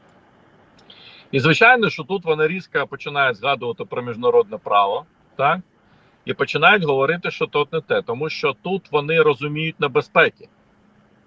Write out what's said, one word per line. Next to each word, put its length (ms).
І, 80
звичайно, 500
що 140
тут 220
вони 220
різко 400
починають 500
згадувати 480
про 160
міжнародне 560
право, 480
так? 240
І 80
починають 500
говорити, 480
що 140
тут 280
не 80
те, 200
тому 280
що 340
тут 280
вони 300
розуміють 580
небезпеки. 680